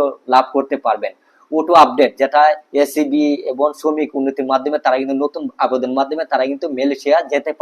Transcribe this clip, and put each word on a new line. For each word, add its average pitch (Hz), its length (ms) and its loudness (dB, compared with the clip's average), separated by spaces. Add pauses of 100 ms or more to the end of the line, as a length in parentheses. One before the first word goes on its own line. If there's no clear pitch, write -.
(340)
লাভ 127 180 4
করতে 135 240 -2 (100)
পারবেন? 104 260 -2 (460)
অটো 160 140 0 (120)
আপডেট, 127 340 2
যেটা 143 240 2 (300)
এসিবি 143 520 0 (280)
এবং 143 260 0
শ্রমিক 151 400 -2
উন্নতির 135 340 -2
মাধ্যমে 143 320 -2
তারা 131 160 2
কিন্তু 135 240 -4
নতুন 151 180 -6 (220)
আবেদনের 127 360 -2
মাধ্যমে 151 240 -4
তারা 139 260 -2
কিন্তু 143 180 -6
মালয়েশিয়া 139 500 0 (140)
যেতে 143 300 -2